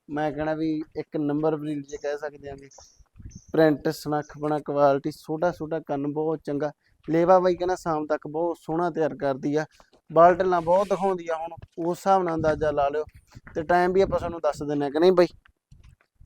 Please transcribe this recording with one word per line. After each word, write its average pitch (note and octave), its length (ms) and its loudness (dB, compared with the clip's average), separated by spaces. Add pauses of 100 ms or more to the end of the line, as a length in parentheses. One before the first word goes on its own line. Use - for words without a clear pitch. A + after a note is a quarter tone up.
ਮੈਂ D3+ 220 -4
ਕਹਿਣਾ D#3 220 -4
ਵੀ D#3 280 -4 (140)
ਇੱਕ D#3 220 -8
ਨੰਬਰ D3+ 380 0
ਬਰੀਡ D3 300 -8
ਜੇ C#3+ 120 -14
ਕਹਿ D3 200 -6
ਸਕਦੇ C#3+ 320 -12
ਆਂਗੇ। C#3 200 -16 (840)
ਪ੍ਰਿੰਟ, D#3 380 2
ਸੁਨੱਖਪਣਾ, D3 720 -4
ਕੁਆਲਿਟੀ, C#3+ 520 2
ਛੋਟਾ D#3+ 400 -4
ਛੋਟਾ D#3+ 280 -6
ਕੰਨ D3 340 -6
ਬਹੁਤ D#3 320 -4
ਚੰਗਾ। D3 260 -4 (360)
ਲੇਵਾ E3+ 320 6
ਬਾਈ F3+ 160 2
ਕਹਿੰਦਾ F3+ 200 -2
ਸ਼ਾਮ D#3 320 -4
ਤੱਕ D3+ 200 -4
ਬਹੁਤ D#3+ 340 -4
ਸੋਹਣਾ E3+ 280 -2
ਤਿਆਰ D3+ 260 -2
ਕਰਦੀ C#3+ 400 -4
ਆ। D3+ 100 -2 (480)
ਬਾਲਟਲਾਂ F3 480 6
ਬਹੁਤ F#3 280 2
ਦਿਖਾਉਂਦੀ F#3 380 -2
ਆ, E3 80 -4
ਹੁਣ E3 160 -8 (260)
ਉਸ E3+ 200 -4
ਹਿਸਾਬ F#3+ 260 2
ਨਾਲ E3 120 -2
ਅੰਦਾਜ਼ਾ D3+ 360 0
ਲਾ C#3+ 180 2
ਲਿਓ। D3+ 140 -4 (520)
ਤੇ E3+ 80 -4
ਟਾਈਮ F3 300 2
ਵੀ F#3+ 80 4
ਆਪਾਂ F3 180 0
ਤੁਹਾਨੂੰ E3+ 240 -6
ਦੱਸ D3 200 -2
ਦਿੰਦੇ C#3+ 220 -2
ਹਾਂ C3+ 60 -4
ਕਿ D3+ 80 0
ਨਹੀਂ F#3 120 8
ਬਾਈ? F3 160 6 (1000)